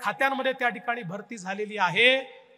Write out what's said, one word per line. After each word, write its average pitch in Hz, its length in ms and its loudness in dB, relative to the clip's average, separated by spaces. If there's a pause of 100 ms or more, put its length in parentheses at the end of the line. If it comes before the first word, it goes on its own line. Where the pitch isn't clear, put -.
खात्यांमध्ये 262 520 0
त्या 254 160 -2
ठिकाणी 240 340 -4
भरती 202 340 -10
झालेली 202 400 -8
आहे. 208 400 4 (400)